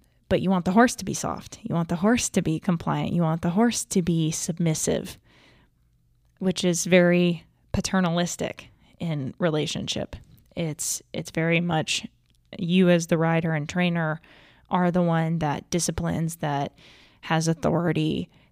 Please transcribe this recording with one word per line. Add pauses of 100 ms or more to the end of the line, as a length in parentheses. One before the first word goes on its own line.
(300)
but
you
want
the
horse
to
be
soft.
You
want
the
horse
to
be
compliant.
You
want
the
horse
to
be
submissive, (1200)
which
is
very (280)
paternalistic (300)
in
relationship. (400)
It's, (100)
it's
very
much (540)
you
as
the
rider
and
trainer (480)
are
the
one
that
disciplines,
that (480)
has
authority, (220)